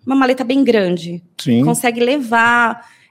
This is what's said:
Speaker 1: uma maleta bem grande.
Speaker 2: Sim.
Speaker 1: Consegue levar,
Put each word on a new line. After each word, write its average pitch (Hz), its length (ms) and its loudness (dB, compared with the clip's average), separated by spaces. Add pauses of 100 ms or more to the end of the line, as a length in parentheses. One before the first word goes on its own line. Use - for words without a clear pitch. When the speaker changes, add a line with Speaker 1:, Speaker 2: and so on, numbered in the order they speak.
Speaker 1:
uma 262 120 -2
maleta 262 260 0
bem 269 220 0
grande. 175 580 -2 (180)
Speaker 2:
Sim. 120 240 0
Speaker 1:
Consegue 240 360 -2
levar, 240 840 0 (260)